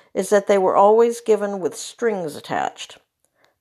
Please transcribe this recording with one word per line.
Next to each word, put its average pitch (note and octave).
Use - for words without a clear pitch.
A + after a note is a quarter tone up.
is F#3+
that G3+
they G3+
were F#3
always A3+
given G3+
with C#3+
strings G3
attached. -